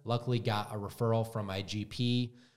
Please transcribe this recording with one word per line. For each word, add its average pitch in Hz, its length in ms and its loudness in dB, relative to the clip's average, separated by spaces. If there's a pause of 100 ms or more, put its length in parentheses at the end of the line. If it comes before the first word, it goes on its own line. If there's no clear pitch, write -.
luckily 120 360 2
got 107 340 -2
a 110 40 -4
referral 113 540 2
from 107 140 -4
my 95 160 -2
G 101 240 -4
P, 120 480 0 (240)